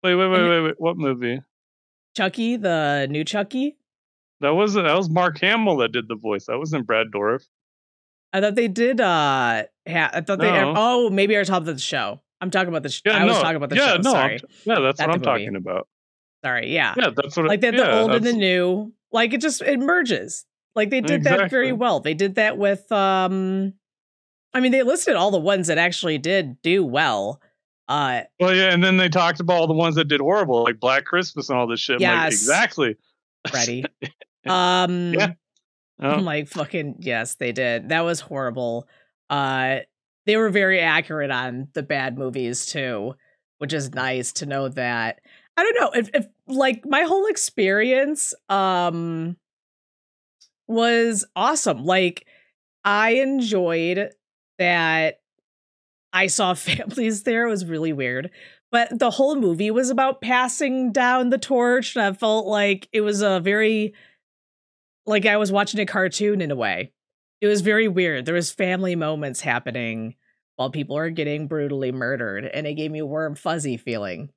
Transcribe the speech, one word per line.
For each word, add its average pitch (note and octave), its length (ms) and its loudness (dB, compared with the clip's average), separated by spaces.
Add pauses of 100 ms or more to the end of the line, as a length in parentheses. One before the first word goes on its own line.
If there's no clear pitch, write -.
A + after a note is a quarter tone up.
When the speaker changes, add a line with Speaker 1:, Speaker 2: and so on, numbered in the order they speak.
Speaker 1:
Wait, F3+ 120 2
wait, F#3+ 140 4
wait, F#3 120 4
Speaker 2:
And F3 80 4
Speaker 1:
wait, E3+ 120 4
wait. D#3 200 -2
What E3 160 0
movie? C3 440 -2 (760)
Speaker 2:
Chucky, A3+ 400 -2
the D#3 540 0
new D3+ 140 -4
Chucky? B3+ 520 -4 (640)
Speaker 1:
That C#3+ 140 2
wasn't, G3+ 320 2
that D3+ 100 4
was F#3 140 0
Mark F3 300 2
Hamill G#3 380 2
that A#2 140 0
did A2+ 160 -4
the A#2 80 -6
voice. G#2+ 300 -4
That A#2+ 120 -4
wasn't D3+ 280 -4
Brad A2+ 240 0
Dourif. G#2 360 -2 (880)
Speaker 2:
I F#3+ 80 0
thought G#3 140 0
they A#3 140 0
did, A#3 320 0
uh, C3+ 640 2 (240)
ha-, D#3+ 260 2
I E3 60 -2
thought F3+ 180 -2
they, E3 140 2
Speaker 1:
No. D#3 240 2
Speaker 2:
oh, A#3+ 340 2
maybe G3 260 2
I G3+ 40 2
was F#3 80 -2
talking F#3 180 0
about E3 80 -4
the C3+ 80 -10
show. A2+ 380 -4 (200)
I'm F3+ 100 -6
talking F#3 180 0
about D#3+ 160 -4
the D3 40 -6
sh-, - 160 -8
Speaker 1:
Yeah, G#3 140 4
Speaker 2:
I G3 60 6
was A3+ 120 6
Speaker 1:
no. F#3 60 4
Speaker 2:
talking E3 140 2
about C#3+ 140 -4
the E3+ 60 0
Speaker 1:
Yeah, C#4 100 4
Speaker 2:
show, A#3 100 4
Speaker 1:
no, - 0 -
I'm F3 80 0
Speaker 2:
sorry. C3+ 340 2
Speaker 1:
t-, - 80 -16 (180)
yeah, G#3+ 160 2
that's C3+ 200 2
Speaker 2:
Not D#3 80 2
Speaker 1:
what E3+ 140 0
Speaker 2:
the C#3 80 0
Speaker 1:
I'm B2+ 60 4
Speaker 2:
movie. G#2 100 -4
Speaker 1:
talking G2+ 100 -6
about. F#2 320 -6 (560)
Speaker 2:
Sorry, A#2+ 280 -4
yeah. C#3+ 240 0
Speaker 1:
Yeah, A#3+ 180 2
that's D3 220 -4
what E3 100 2
Speaker 2:
Like, G3+ 120 2
Speaker 1:
it, - 40 0
Speaker 2:
they B3 40 2
had A#3 100 2
the B3+ 60 4
Speaker 1:
yeah, G#3 180 4
Speaker 2:
old A3 120 4
and A3+ 120 2
the A#3+ 60 2
Speaker 1:
that's A#3 80 2
Speaker 2:
new. F#3 540 0 (200)
Like, A3+ 220 2
it B3+ 60 0
just, D4 220 -2
it C#4+ 180 2
merges. C4 680 -2 (300)
Like, G#3+ 140 0
they C4 100 0
did D#3+ 240 0
that C#4+ 260 4
very C4 160 2
Speaker 1:
Exactly. C4 60 -2
Speaker 2:
well. A3+ 280 0
They D#3 140 -2
did F#3+ 220 -2
that G#3+ 200 0
with, G3+ 360 0
um, F#3+ 840 0 (800)
I B3+ 80 0
mean, B3+ 120 2
they C4 100 4
listed D4+ 340 2
all F#3 140 2
the F#3+ 100 2
ones F3+ 280 0
that D#3+ 100 2
actually E3+ 400 0
did D#3 440 -2
do F3+ 220 2
well. B2 560 0 (480)
Uh, C3+ 340 -2 (160)
Speaker 1:
Well, F#3 160 4
yeah, F#3+ 180 6
and F3 100 4
then F#3 140 4
they F#3 120 4
talked E3+ 320 2
about F3 200 2
all E3 60 2
the D#3 80 0
ones E3 220 2
that D#3 120 2
did C#3+ 120 2
horrible, C#3+ 440 2
like A#2 160 0
Black C3 240 2
Christmas F3 440 -4
and B2+ 100 0
all B2 80 2
this A#2 140 -4
shit. B2+ 160 -2
I'm D3+ 60 0
like, F3 300 2
Speaker 2:
Yes. - 20 -
Speaker 1:
"Exactly." C3 600 0 (520)
Speaker 2:
Freddy. A#2+ 360 -4 (180)
Speaker 1:
<laughs> - 120 -12 (320)
Speaker 2:
Um, F3+ 680 0
Speaker 1:
Yeah. F3 200 0 (680)
Oh. C#3 120 -2
Speaker 2:
I'm F#3 120 0
like, D3+ 240 -4
"Fucking, D3 520 -8
yes, A#2 340 -6
they B2 180 -6
did." A#2+ 380 -4
That D#3+ 160 0
was E3+ 140 -2
horrible. A#2+ 680 -6 (400)
Uh, C3+ 520 -2 (440)
they G#3 140 4
were A3 100 2
very F#3+ 320 4
accurate D#3 500 0
on B2+ 440 -4
the D#3 80 -4
bad C3+ 340 -4
movies, B2+ 480 -4
too, B2+ 520 -6 (420)
which D3 160 -6
is C3+ 180 -4
nice B2+ 420 -4
to D#3 120 -8
know C#3 240 -4
that. A#2+ 500 -4 (380)
I E4+ 40 2
don't A#4 160 2
know, - 120 2 (100)
if, G#3+ 140 -4
if, - 120 0 (200)
like, C4 400 0
my D4 160 2
whole F#4+ 240 2
experience, B3+ 1040 0 (160)
um, F3 880 -2 (1300)
was A#3 580 2 (120)
awesome. G3 480 0
Like, F3+ 420 2 (580)
I G#3 320 4
enjoyed G3+ 920 0 (480)
that E3 600 0 (920)
I F#3 160 2
saw F#3 260 2
<laughs> - 0 -
families G#3 720 -4
there. A#3 220 0
It A#3 40 0
was F#3 160 -2
really D#3+ 260 -2
weird. C3+ 380 -4 (420)
But A#3+ 260 0
the A#3+ 120 2
whole C#4 260 2
movie G3+ 340 0
was B3 200 0
about C4+ 300 0
passing B3+ 720 0
down B3 380 2
the C4 80 2
torch, B3 580 0
and A3+ 80 0
I G3+ 80 0
felt G#3+ 340 0
like G3+ 460 0
it A3+ 80 0
was G#3 200 0
a F#3+ 200 2
very, G#3+ 540 0 (1120)
like G#3 200 2
I G#3 120 4
was G#3 120 0
watching G3+ 300 0
a G3+ 60 0
cartoon G#3 540 0
in D3+ 120 -4
a C#3 40 -4
way. G2 360 -4 (480)
It G#3 80 2
was G#3 140 2
very G#3+ 260 2
weird. E3+ 380 0
There D#3+ 80 -2
was F3 180 -2
family F#3 420 -2
moments D3+ 460 -4
happening A#2+ 760 -6 (400)
while C3 160 -4
people C#3 260 -8
are D#3+ 140 -4
getting D3+ 380 -4
brutally C#3+ 420 -4
murdered, A#2+ 540 -6
and D3+ 220 -8
it D3 80 -6
gave D#3 180 -6
me D#3 80 -8
a D#3 60 -6
warm, D3+ 280 -6
fuzzy D3+ 420 -4
feeling. G#2 600 -8